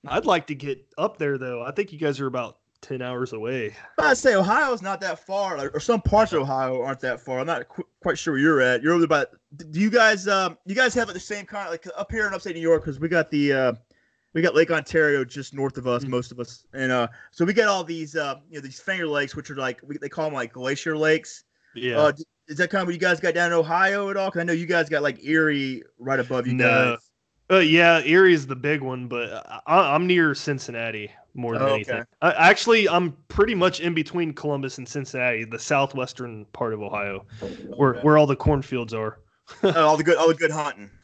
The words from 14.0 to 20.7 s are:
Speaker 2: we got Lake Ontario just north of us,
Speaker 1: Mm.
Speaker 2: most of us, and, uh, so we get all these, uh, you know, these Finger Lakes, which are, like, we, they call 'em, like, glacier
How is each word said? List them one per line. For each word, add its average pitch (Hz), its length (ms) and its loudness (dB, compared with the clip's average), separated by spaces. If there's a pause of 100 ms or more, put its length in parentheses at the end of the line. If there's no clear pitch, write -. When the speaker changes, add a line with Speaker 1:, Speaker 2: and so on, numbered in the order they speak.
Speaker 2:
we 160 100 0
got 170 140 2
Lake 165 160 4
Ontario 147 520 2
just 135 300 -12
north 139 220 -4
of 123 100 -8
us, 123 180 0
Speaker 1:
Mm. 135 40 -8
Speaker 2:
most 123 240 -4
of 123 80 -16
us, - 320 -14
and, 131 180 -4
uh, 123 160 2 (260)
so 170 120 0
we 196 80 0
get 214 160 4
all 190 160 0
these, 160 320 -10
uh, 143 240 -6 (100)
you 160 80 -18
know, - 20 -12
these 135 200 -16
Finger 180 260 -6
Lakes, 143 300 -4
which 151 160 -14
are, 135 40 -10
like, 127 280 -6
we, 143 140 -12
they 143 100 -10
call 156 180 -6
'em, 151 80 -6
like, 127 180 -6
glacier 139 440 -4